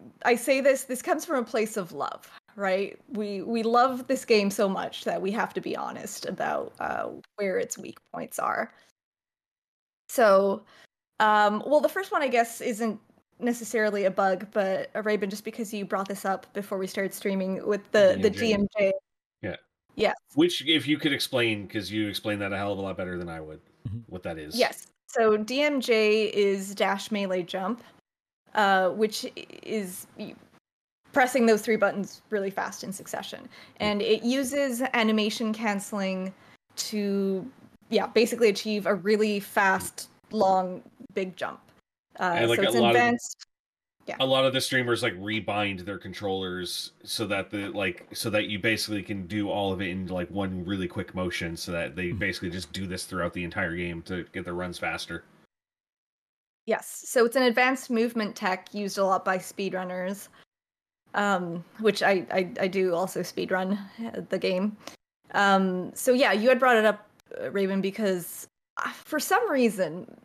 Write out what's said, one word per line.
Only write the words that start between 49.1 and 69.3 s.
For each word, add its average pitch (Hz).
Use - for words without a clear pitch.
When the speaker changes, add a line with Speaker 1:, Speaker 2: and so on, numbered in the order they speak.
Speaker 2:
do 101
all 98
of 92
it 92
in, 92
like, 90
one 92
really 92
quick -
motion, 90
so -
that 82
they 87
Speaker 3:
Hmm. 107
Speaker 2:
basically 92
just 90
do 95
this 90
throughout 87
the 90
entire 85
game 87
to 90
get 90
their 87
runs 90
faster. -
Speaker 1:
Yes. -
So 233
it's 240
an 262
advanced 254
movement 233
tech 190
used 202
a 196
lot 185
by 190
speedrunners, 185
um, 180
which 214
I, 196
I, 185
I 196
do 185
also 180
speedrun, 190
uh, 226
the 190
game. 190
Um, 190
so -
yeah, 247
you 214
had 254
brought 247
it 214
up, 208
uh, 113
Raven, 196
because, 190
uh, -
for 302
some 427